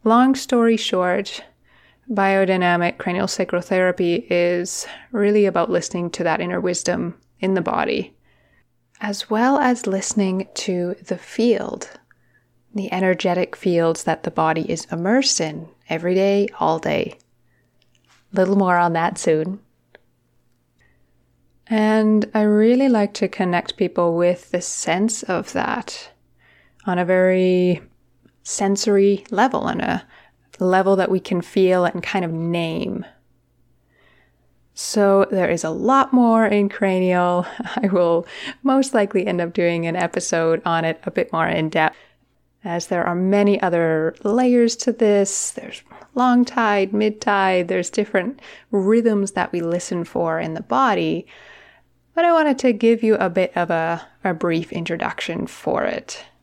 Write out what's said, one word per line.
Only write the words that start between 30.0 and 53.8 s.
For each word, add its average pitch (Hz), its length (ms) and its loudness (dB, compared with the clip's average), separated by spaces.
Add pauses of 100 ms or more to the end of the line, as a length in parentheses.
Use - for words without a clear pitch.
level 185 360 2
that 185 140 0
we 185 100 0
can 180 220 -4
feel 180 440 2
and 175 180 -4
kind 185 220 -4
of 160 60 -6
name. 165 760 -4 (1700)
So 196 580 2
there 185 180 0
is - 140 -2
a 160 60 -4
lot 262 440 0
more 226 320 4
in 208 240 2
cranial. 180 840 0
<laughs> - 60 -16 (160)
I 202 120 0
will 175 400 2 (340)
most 262 320 2
likely 202 320 2
end 180 160 -2
up 170 120 -4
doing 170 320 0
an 165 100 -4
episode 170 720 0
on 165 200 0
it 160 180 -2
a - 80 -6
bit - 200 -2
more 165 160 -2
in 160 220 -2
depth, 156 280 0 (640)
as 170 240 -6
there 175 180 -2
are 175 100 -2
many 202 460 2
other 165 600 0
layers 240 540 2
to - 140 -2
this. 208 600 0
There's - 320 -14 (320)
long 247 300 4
tide, 208 480 0
mid 214 280 0
tide, 190 460 2
there's 180 240 -4
different 202 500 -2 (300)
rhythms 208 600 2
that 175 180 -2
we 175 100 -4
listen 175 420 -4
for 165 360 -2
in 165 160 -6
the 170 80 -10
body. 190 640 0 (880)
But 330 100 2
I 339 80 4
wanted 302 260 2
to 247 140 2
give 226 280 2
you 220 140 4
a 190 140 0
bit 175 260 -2
of 175 160 -2
a, 165 340 -2 (200)